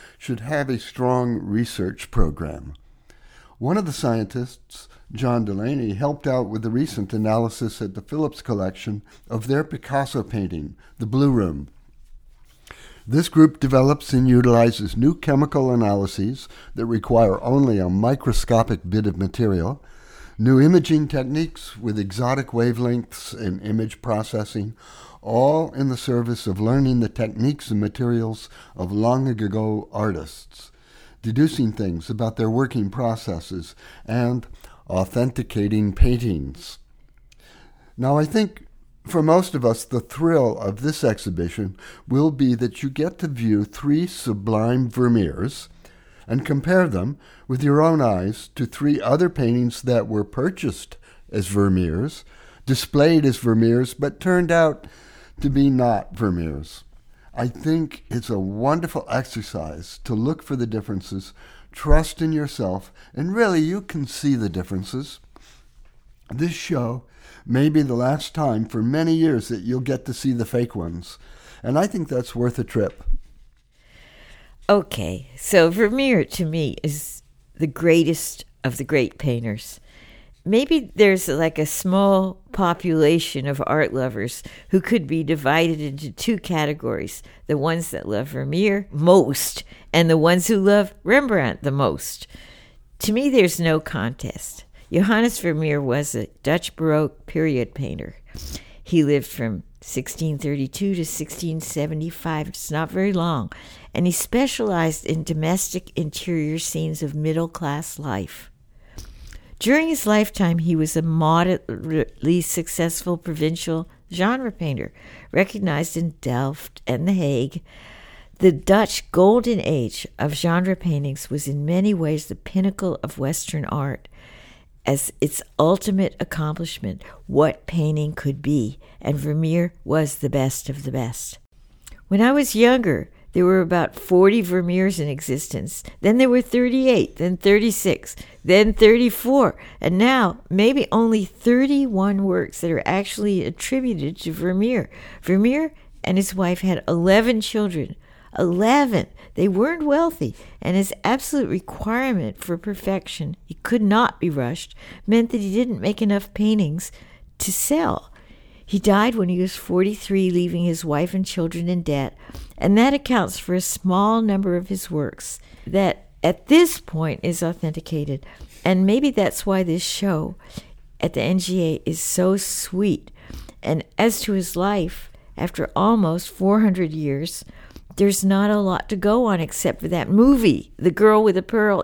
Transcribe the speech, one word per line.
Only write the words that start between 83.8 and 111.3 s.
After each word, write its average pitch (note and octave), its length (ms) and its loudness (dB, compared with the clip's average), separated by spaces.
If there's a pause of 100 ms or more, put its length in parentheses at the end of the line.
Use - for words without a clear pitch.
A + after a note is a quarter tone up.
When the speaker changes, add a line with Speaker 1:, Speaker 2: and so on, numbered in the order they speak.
Speaker 2:
lovers A#2+ 500 -6 (260)
who F#3+ 100 2
could F3+ 280 0
be D#3+ 160 -2
divided D3+ 580 0
into C#3+ 300 -8
two - 260 -2
categories, D3+ 840 -4 (240)
the D3+ 100 0
ones E3 340 -2
that - 160 -10
love G#2+ 220 -4
Vermeer F3+ 600 -2
most D3+ 720 4 (300)
and E3 160 4
the D#3+ 80 6
ones F3 300 4
who A3 120 2
love G3+ 340 4 (100)
Rembrandt G#3 600 2
the C#3+ 80 0
most. C3 560 -2 (720)
To - 120 -2
me, C4 180 0
there's F#3+ 300 4
no D#3+ 200 2
contest. - 840 -8 (300)
Johannes A3 460 2
Vermeer D3+ 420 -2
was C#3 320 -2
a A2+ 140 -6 (160)
Dutch D#3+ 320 -2
Baroque D3+ 500 0
period D#3 480 -2
painter. - 440 -10 (640)
He E3 200 2
lived C#3+ 220 2
from A2+ 380 -8 (180)
sixteen D3 560 -6
thirty-two C#3+ 560 -4
to E3+ 100 -4
sixteen D#3+ 560 -8
seventy-five. D#3 920 -6
It's - 200 -14
not D#3 220 -4
very F#3+ 200 0
long. E3 400 -2 (440)
And F3 100 0
he F3+ 60 4
specialized G3 960 -2
in D#3+ 160 -2
domestic E3 720 -4
interior D#3 640 -4
scenes D#3 420 -6
of D3 140 -6
middle-class D#3 800 -4
life. - 540 -8 (1080)
During D4 300 4
his D#4+ 180 -2
lifetime, G#3 540 2
he E3 160 0
was D#3 200 0
a D#3+ 60 2
moderately D#3+ 1400 0